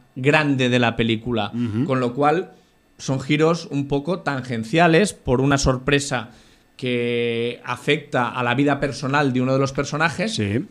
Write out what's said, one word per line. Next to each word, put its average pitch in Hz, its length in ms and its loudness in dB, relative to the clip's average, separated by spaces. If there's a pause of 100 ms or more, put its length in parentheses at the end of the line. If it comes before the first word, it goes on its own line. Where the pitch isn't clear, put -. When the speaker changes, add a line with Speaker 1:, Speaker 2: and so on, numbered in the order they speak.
(140)
Speaker 1:
grande 139 540 2
de 123 100 4
la 117 180 4
película, 113 580 0
Speaker 2:
Ujú. 117 320 -2
Speaker 1:
con 131 140 0
lo 123 140 -2
cual 151 380 0 (460)
son 131 220 -4
giros 156 500 0
un 139 180 -4
poco 143 320 -2
tangenciales 143 920 2
por 127 280 0
una 139 180 4
sorpresa 135 720 0 (460)
que 120 880 -2
afecta 127 640 -2
a 127 140 -4
la 120 120 2
vida 143 260 2
personal 139 520 -2
de 127 80 0
uno 127 140 2
de 135 40 2
los 135 140 0
personajes, 156 640 -2
Speaker 2:
Sí. 107 360 0